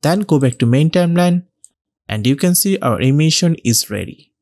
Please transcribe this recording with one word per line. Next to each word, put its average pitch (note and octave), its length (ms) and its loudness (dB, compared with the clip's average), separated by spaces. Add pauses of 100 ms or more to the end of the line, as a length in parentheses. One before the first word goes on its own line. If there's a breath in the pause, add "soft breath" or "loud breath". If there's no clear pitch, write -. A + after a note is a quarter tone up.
Then E3+ 180 0
go E3+ 200 0
back C3 180 0
to - 80 0
main C#3 260 2
timeline F3 540 0 (640)
and G#2+ 180 -2
you C3+ 80 2
can F3 180 0
see G3 260 -2
our A#2 180 -2
animation D#3 680 2
is A#2 260 -2
ready. - 520 -12